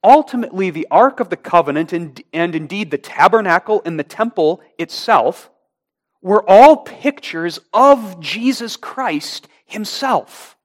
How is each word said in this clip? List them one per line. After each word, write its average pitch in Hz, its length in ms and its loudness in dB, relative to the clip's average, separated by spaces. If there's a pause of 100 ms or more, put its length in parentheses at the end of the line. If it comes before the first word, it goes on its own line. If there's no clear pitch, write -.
Ultimately 226 640 2
the 156 200 -8
Ark 254 300 2
of 208 100 -6
the 190 60 -6
Covenant 160 560 -2
and, 165 300 -10 (100)
and 170 240 -4
indeed 160 360 -8
the 147 60 -6
tabernacle 190 840 0
and 165 160 -8
the 147 60 -6
temple 185 560 -4 (160)
itself 165 720 -2 (720)
were 196 280 0
all 262 280 8
pictures - 840 -8 (140)
of 220 480 2
Jesus 233 560 -6
Christ - 720 -10 (160)
himself. - 1000 -8